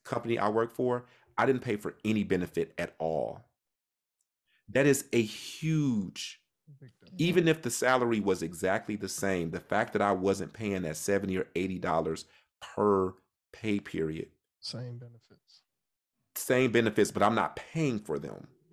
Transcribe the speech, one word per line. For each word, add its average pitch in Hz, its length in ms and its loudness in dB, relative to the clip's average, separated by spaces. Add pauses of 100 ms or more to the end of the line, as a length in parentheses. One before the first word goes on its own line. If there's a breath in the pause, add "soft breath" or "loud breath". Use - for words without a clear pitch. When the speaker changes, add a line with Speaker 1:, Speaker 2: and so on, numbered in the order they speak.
Speaker 1:
company 117 340 -4
I 101 120 0
work 113 220 0
for, 123 340 -2 (320 soft breath)
I 113 80 4
didn't 127 160 4
pay 110 160 -2
for - 260 -8
any 107 200 2
benefit 90 540 -2
at - 220 -6
all. 78 460 -4 (1200)
That 127 160 2
is 139 280 4
a 120 80 4
huge, 131 1200 -4 (380)
Speaker 2:
Big 131 200 -20
difference. - 220 -8
Speaker 1:
even 165 260 4
if 160 140 4
the 117 100 -4
salary 123 480 2
was 92 240 2
exactly 92 520 -2
the 101 140 -8
same, 92 400 -2
the 87 100 -6
fact 104 340 -2
that 104 80 0
I 101 100 4
wasn't 95 420 0
paying 98 300 -4
that 80 140 -6
seventy 98 400 0
or 90 180 -4
eighty 92 240 -2
dollars 82 460 -2 (360 soft breath)
per 98 520 2 (380)
pay 104 280 -2
period. 80 500 -6 (300)
Speaker 2:
Same 120 380 -12
benefits. - 640 -20 (760)
Speaker 1:
Same 127 360 2
benefits, 110 400 4
but 95 100 -4
I'm 113 140 4
not 95 200 0
paying 143 440 -4
for 76 180 -6
them 64 300 -12 (260)